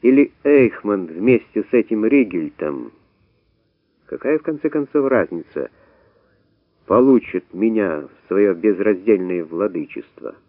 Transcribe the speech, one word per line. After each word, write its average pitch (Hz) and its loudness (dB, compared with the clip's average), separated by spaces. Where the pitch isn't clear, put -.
или 135 4
Эйхман 104 2
вместе 104 0
с - -8
этим 110 0
Ригельтом? 82 -2
Какая, - -4
в 147 -6
конце 156 -4
концов, 147 -2
разница? 85 -4
Получит 120 2
меня 98 -2
в - -20
своё 98 2
безраздельное 92 0
владычество. 82 -8